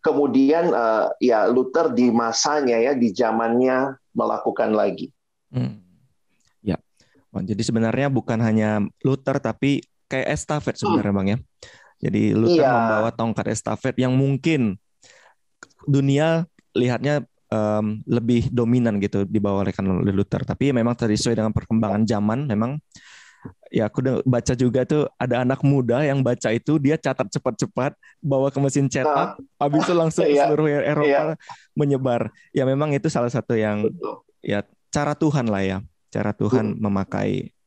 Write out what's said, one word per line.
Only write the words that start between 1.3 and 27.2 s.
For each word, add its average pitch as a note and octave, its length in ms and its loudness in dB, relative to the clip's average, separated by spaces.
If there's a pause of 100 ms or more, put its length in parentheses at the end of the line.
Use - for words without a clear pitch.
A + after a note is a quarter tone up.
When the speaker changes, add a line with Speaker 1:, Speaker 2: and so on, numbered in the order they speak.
Speaker 1:
Luther C3 400 2
di A#2+ 240 2
masanya, A#2 640 0
ya, B2 160 2
di A#2+ 160 2
zamannya B2 880 0 (140)
melakukan A2 600 -2
lagi. G#2 380 -2 (400)
Speaker 2:
Hmm. B2 320 -6 (800)
Ya. G2 160 -4 (520)
Oh, - 120 -8
jadi F#3 180 -6
sebenarnya A2+ 480 0
bukan A#2+ 300 -2
hanya G#2+ 480 2 (160)
Luther, C3+ 400 -2
tapi C3+ 400 -2 (240)
kayak C3 240 -4
estafet D3+ 480 -4
sebenarnya, G#2 320 0
Speaker 1:
Hmm. G2 80 0
Speaker 2:
Bang, F#2+ 100 -2
ya. A2 100 0 (600)
Jadi G#2 240 -2 (100)
Luther C3+ 300 4
Speaker 1:
Iya. C3+ 80 4
Speaker 2:
membawa A2+ 400 0
tongkat A2+ 400 -4
estafet A2+ 480 -4
yang B2+ 160 0
mungkin C3+ 640 0 (1040)
dunia C#3+ 600 2 (260)
lihatnya, B2 520 0 (240)
em, G#2+ 580 -2
lebih A#2 440 0
dominan A#2 500 2
gitu G2+ 240 -2
dibawa G2 400 0
oleh, F#2+ 120 -4
oleh F#2+ 380 0
Luther. G2 300 -2
Tapi C3 280 -2
memang A#2+ 220 0
sesuai A#2 420 0
dengan G#2+ 140 -2
perkembangan G#2+ 540 0
zaman, A2 420 0
memang A#2+ 320 -2 (920)
ya, - 160 0
aku C3 160 -4
udah B2+ 140 0 (100)
baca B2 300 0
juga B2 280 2
tuh D3+ 220 0 (100)
ada B2 300 -2
anak C3 160 -2
muda C3+ 400 2
yang C#3 180 0
baca B2 300 0
itu, C#3+ 320 0
dia D3 160 2
catat C3 320 -4